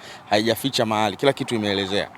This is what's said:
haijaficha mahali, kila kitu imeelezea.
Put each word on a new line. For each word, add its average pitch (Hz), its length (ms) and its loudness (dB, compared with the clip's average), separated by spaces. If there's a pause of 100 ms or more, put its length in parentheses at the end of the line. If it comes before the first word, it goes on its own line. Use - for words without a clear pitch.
(300)
haijaficha 113 560 2
mahali, 107 300 0
kila 139 180 2
kitu 123 220 -4
imeelezea. 98 640 0